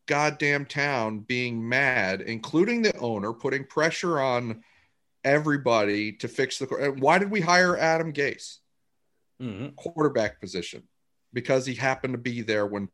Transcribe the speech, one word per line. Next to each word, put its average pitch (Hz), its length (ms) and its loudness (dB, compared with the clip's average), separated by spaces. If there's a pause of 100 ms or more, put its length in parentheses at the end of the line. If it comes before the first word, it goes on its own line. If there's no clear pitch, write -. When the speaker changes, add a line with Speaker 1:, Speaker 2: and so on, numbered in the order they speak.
Speaker 1:
goddamn 143 600 2
town 120 540 -2
being 120 460 -4
mad, 120 540 2
including 180 600 0
the 208 160 2
owner, 110 340 -2
putting 135 320 -4
pressure 160 560 0
on 120 440 -2 (580)
everybody 120 920 2
to - 160 -8
fix 127 300 -2
the 131 80 -6
qu-, 135 100 -4
and 139 240 -2
why 156 180 6
did 202 120 -2
we 208 100 0
hire 175 380 4
Adam 160 340 0
Gase? - 460 -6 (840)
Speaker 2:
Mm-hmm. 120 360 -8
Speaker 1:
Quarterback 123 640 0
position. 90 420 -10 (500)
Because 127 340 0
he 131 80 -6
happened 131 400 -2
to 120 40 -4
be 120 240 -6
there 107 220 0
when 101 300 -4